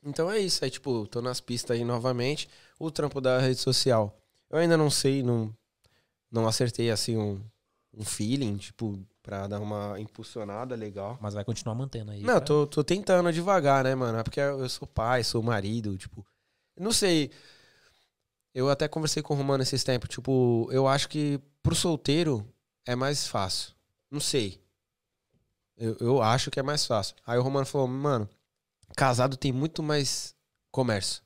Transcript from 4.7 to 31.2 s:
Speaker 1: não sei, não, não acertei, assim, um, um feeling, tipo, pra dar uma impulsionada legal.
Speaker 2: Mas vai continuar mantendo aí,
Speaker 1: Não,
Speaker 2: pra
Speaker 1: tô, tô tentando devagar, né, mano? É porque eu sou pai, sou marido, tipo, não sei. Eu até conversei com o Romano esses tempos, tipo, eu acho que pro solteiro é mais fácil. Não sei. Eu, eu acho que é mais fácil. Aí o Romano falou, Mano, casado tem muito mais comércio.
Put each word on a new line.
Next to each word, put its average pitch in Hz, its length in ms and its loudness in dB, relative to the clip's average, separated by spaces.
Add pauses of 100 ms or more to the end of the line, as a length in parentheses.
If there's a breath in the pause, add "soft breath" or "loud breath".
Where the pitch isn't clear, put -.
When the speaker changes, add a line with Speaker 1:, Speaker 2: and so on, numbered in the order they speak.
Speaker 1:
não 151 140 4
sei, 135 320 2
não, 113 320 0 (760)
não 113 160 2
acertei, 117 440 0
assim, 110 260 0
um, 104 240 -2 (560)
um 107 80 -8
feeling, 107 520 -2
tipo, 101 420 -8 (240)
pra 98 240 -8
dar 101 140 -6
uma 104 400 -6
impulsionada 110 760 -10
legal. 104 460 -8
Speaker 2:
Mas 104 140 -6
vai 101 100 -6
continuar 113 320 -6
mantendo 117 340 -8
aí, 104 120 -10
Speaker 1:
Não, 240 120 2
Speaker 2:
pra 175 60 6
Speaker 1:
tô, 147 260 2
tô 147 160 0
tentando 180 500 4
devagar, 156 520 4
né, 131 100 2
mano? 120 240 0
É 113 60 -2
porque - 160 -4
eu 139 280 -2
sou - 200 -8
pai, 117 340 2
sou 117 180 0
marido, 107 560 -2
tipo, - 300 -14 (500)
não 190 140 -2
sei. 175 400 2 (1200 soft breath)
Eu 131 160 0
até 139 200 2
conversei 156 340 -2
com 151 120 -2
o - 20 0
Romano 139 260 0
esses 127 220 -2
tempos, 127 260 -2
tipo, 120 600 2
eu 135 160 4
acho 139 200 2
que 147 320 -2 (220)
pro - 140 2
solteiro 156 680 0 (400)
é 123 120 -2
mais 139 320 -2
fácil. - 440 -4 (380)
Não 143 100 -6
sei. 110 400 -2 (1160)
Eu, 113 240 -4
eu 123 220 4
acho 120 280 2
que 139 100 -4
é - 20 0
mais 147 220 -2
fácil. 104 300 0 (120)
Aí 120 120 0
o 123 40 2
Romano 135 220 0
falou, 135 240 0
Mano, 127 400 0 (680)
casado 131 420 2
tem 135 160 -2
muito 156 300 -2
mais 147 520 -2 (360)
comércio. 113 560 -2